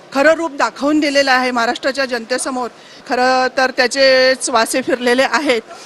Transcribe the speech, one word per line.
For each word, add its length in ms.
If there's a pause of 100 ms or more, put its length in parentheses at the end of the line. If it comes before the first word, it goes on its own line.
(140)
खरं 200
रूप 220
दाखवून 440
दिलेलं 320
आहे 180
महाराष्ट्राच्या 540
जनतेसमोर. 640 (400)
खरं 480
तर 140
त्याचेच 800
वासे 320
फिरलेले 400
आहेत. 380 (260)